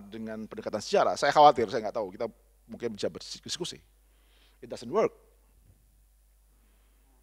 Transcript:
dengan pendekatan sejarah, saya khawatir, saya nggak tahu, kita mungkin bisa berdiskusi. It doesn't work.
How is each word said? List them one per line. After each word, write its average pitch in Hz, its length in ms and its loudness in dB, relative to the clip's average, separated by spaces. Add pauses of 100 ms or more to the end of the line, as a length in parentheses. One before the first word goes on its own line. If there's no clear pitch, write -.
dengan 110 420 -12
pendekatan 107 380 -6
sejarah, 123 340 2
saya 143 160 2
khawatir, 135 380 8
saya 110 180 -4
nggak - 80 -8
tahu, 98 160 -6
kita 113 140 -6 (420)
mungkin 113 260 -8
bisa 101 140 -4
berdiskusi. - 720 -12 (800)
It 120 80 -18
doesn't 117 240 -12
work. 196 180 2 (2000)